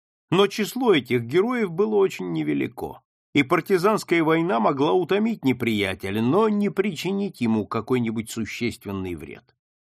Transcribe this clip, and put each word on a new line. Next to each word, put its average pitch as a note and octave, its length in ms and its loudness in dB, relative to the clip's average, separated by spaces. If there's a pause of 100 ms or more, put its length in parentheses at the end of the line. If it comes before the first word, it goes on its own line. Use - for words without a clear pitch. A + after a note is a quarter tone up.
(320)
Но G3 160 6
число A3 440 0
этих B2+ 300 2
героев G3 480 0
было G3+ 280 0
очень F#3 340 0
невелико, D2+ 720 -4 (320)
и C#3 80 4
партизанская F3 800 2
война E3 360 2
могла E3 340 2
утомить F#3+ 520 0
неприятеля, G#2 800 0
но G3 260 4
не G#3 220 0
причинить G3 720 -4
ему A2 260 2
какой-нибудь A2+ 640 -2
существенный G2+ 840 -6
вред. D2 420 -14 (320)